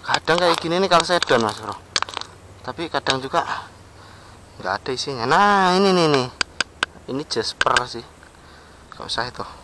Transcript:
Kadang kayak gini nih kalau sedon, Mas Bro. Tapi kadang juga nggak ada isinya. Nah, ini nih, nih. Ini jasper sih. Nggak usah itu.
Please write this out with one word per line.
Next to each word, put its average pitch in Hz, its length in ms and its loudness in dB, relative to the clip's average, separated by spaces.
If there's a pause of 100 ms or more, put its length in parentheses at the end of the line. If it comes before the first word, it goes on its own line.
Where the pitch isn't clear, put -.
Kadang - 400 0
kayak 170 160 4
gini 170 240 -2
nih 190 80 0
kalau 165 160 4
sedon, 156 400 2
Mas 107 160 -4
Bro. 104 160 -10 (880)
Tapi 147 240 -8
kadang 135 320 -2
juga - 240 -2 (1120)
nggak 92 240 -6
ada - 80 -10
isinya. 127 400 -6
Nah, 185 480 4
ini 196 160 6
nih, 170 160 4
nih. 131 180 2 (880)
Ini 139 160 -4
jasper 123 560 0
sih. 117 200 -12 (920)
Nggak - 80 -14
usah 123 240 -6
itu. 117 160 -12 (180)